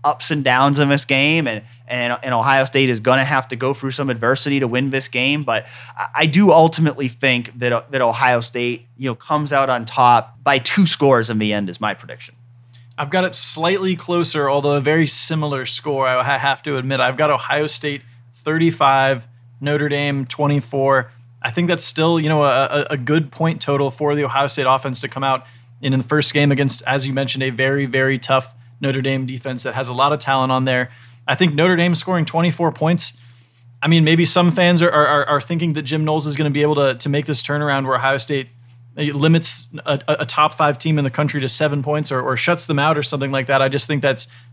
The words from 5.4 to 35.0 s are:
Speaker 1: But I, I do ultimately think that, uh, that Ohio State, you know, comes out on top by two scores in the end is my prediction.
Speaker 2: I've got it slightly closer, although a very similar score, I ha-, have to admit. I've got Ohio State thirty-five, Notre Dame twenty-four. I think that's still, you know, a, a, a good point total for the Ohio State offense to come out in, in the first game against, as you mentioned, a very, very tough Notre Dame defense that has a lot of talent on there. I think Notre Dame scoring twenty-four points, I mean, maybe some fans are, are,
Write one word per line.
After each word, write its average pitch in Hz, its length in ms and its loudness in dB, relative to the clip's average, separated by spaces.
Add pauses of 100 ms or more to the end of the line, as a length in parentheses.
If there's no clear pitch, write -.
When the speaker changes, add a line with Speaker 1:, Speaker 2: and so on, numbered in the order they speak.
Speaker 1:
But 113 220 -2 (280)
I, 101 200 -8
I 156 120 2
do 180 240 4
ultimately 156 580 4
think 123 500 -2
that, 123 140 -2
uh, 113 180 0
that 135 100 -2
Ohio 120 400 2
State, 120 460 -6 (100)
you 131 140 -6
know, 117 40 -6
comes 147 380 -4
out 135 160 2
on 123 160 -2
top 123 580 2
by 139 160 2
two 175 280 2
scores 131 420 2
in 113 100 -2
the 107 140 0
end 104 160 -2
is 87 100 -12
my 107 140 -2
prediction. - 420 -18 (600)
Speaker 2:
I've 143 140 -8
got 185 140 2
it 185 100 -4
slightly 185 640 0
closer, 165 520 -2
although 143 280 2
a 143 40 0
very 151 260 2
similar 143 600 -2
score, 135 420 -2
I 127 140 2
ha-, 135 160 0
have 135 240 -2
to 143 160 -4
admit. 131 220 -2
I've 127 180 0
got 151 120 2
Ohio 143 360 -2
State 143 340 -4 (360)
thirty-five, 139 920 2 (320)
Notre 147 300 -2
Dame 143 340 -2
twenty-four. 135 840 0 (320)
I 120 80 -6
think 175 180 -2
that's 170 160 0
still, 165 340 2
you 151 120 0
know, 151 140 4
a, 135 200 4
a, 143 260 -2
a 147 60 -2
good 143 340 0
point 160 300 -2
total 139 300 -2
for 147 240 -2
the 147 100 -2
Ohio 139 220 0
State 135 200 -2
offense 131 360 0
to 139 60 -6
come 135 160 -8
out 131 220 -2 (340)
in, 135 140 0
in 131 60 0
the 127 60 -6
first 151 280 0
game 147 180 4
against, 135 340 0
as 135 200 0
you 135 80 -6
mentioned, 135 280 -4
a 131 60 -2
very, 135 380 -2
very 131 320 0
tough 131 360 -2 (280)
Notre 131 180 -2
Dame 135 240 -2
defense 127 380 -8
that 120 120 -6
has 127 140 -4
a 127 60 -8
lot 139 180 2
of 147 60 0
talent 131 340 0
on 131 140 0
there. 127 240 0 (360)
I 135 100 0
think 175 180 2
Notre 170 220 2
Dame 170 180 2
scoring 170 320 -2
twenty-four 165 460 0
points, 165 420 -2 (680)
I 143 80 -2
mean, 165 160 4
maybe 165 220 4
some 175 260 4
fans 175 300 2
are, 170 80 4
are, 151 160 4